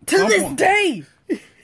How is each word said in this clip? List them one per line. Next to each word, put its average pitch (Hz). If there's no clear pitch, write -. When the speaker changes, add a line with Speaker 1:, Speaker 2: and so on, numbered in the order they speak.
Speaker 1:
To 349
Speaker 2:
some 392
Speaker 1:
this 381
Speaker 2:
point 269
Speaker 1:
day. 370